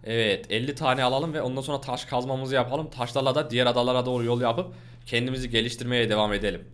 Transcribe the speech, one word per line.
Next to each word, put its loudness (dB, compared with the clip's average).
Evet, 0
elli -2
tane 2
alalım 0
ve -2
ondan -2
sonra -4
taş -6
kazmamızı -2
yapalım. 0
Taşlarla 0
da 0
diğer 2
adalara 2
doğru 0
yol 2
yapıp 0
kendimizi -2
geliştirmeye 0
devam 4
edelim. -2